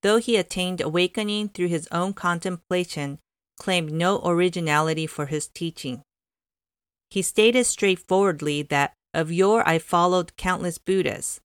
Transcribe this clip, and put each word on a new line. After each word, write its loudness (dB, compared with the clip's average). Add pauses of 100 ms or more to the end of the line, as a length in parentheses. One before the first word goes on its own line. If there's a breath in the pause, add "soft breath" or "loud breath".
though 4
he 0
attained -2
awakening -2
through -4
his -2
own -2
contemplation, -4 (380)
claimed 0
no 0
originality 0
for -8
his -6
teaching. -10 (1080)
He -2
stated 4
straightforwardly 0
that, 0 (200)
"Of -2
yore 4
I 2
followed 2
countless -4
Buddhas." -4